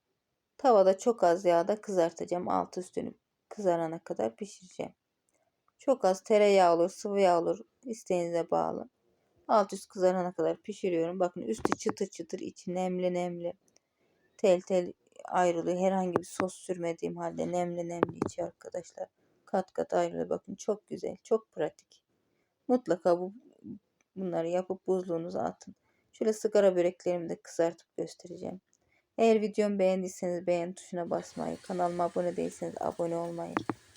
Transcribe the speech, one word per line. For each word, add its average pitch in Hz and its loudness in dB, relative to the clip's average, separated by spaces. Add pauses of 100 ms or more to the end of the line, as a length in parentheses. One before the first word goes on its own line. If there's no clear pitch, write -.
(580)
Tavada 190 8
çok 233 0
az 180 4
yağda 180 4
kızartacağım. 175 -2
Altı 180 -2
üstünü - -8 (360)
kızarana 170 -2
kadar - -6
pişireceğim. - -14 (840)
Çok 254 0
az 190 2
tereyağı 196 6
olur, 170 4
sıvı 202 -4
yağ 175 6
olur. 170 -2 (240)
İsteğinize 170 -4
bağlı. 165 0 (580)
Alt 208 2
üst - -12
kızarana 180 0
kadar 165 -2
pişiriyorum. 180 -4
Bakın 175 -2
üstü - -4
çıtır 202 -4
çıtır, - -12
içi - -10
nemli 180 -2
nemli. 175 -6 (840)
Tel 185 6
tel 185 -2 (320)
ayrılıyor. 175 2
Herhangi 185 2
bir 175 -4
sos - -4
sürmediğim 170 -6
halde 170 -4
nemli 175 -4
nemli 170 -2
içi - -6
arkadaşlar. - -12 (380)
Kat - -4
kat - -4
ayrılıyor. 175 -2
Bakın 190 -6
çok - -6
güzel, - -8
çok - -2
pratik. - -8 (640)
Mutlaka 180 2
bu, 185 -8 (840)
bunları 170 -4
yapıp 180 -4
buzluğunuza 180 -2
atın. - -8 (380)
Şöyle 220 -2
sigara 202 4
böreklerimi 175 0
de 175 -10
kızartıp - -4
göstereceğim. 180 -10 (560)
Eğer 226 6
videomu 208 0
beğendiyseniz 185 0
beğen 175 0
tuşuna 175 -6
basmayı, 165 -4
kanalıma 175 -2
abone 175 -2
değilseniz 170 -6
abone 170 -2
olmayı, 170 -8 (420)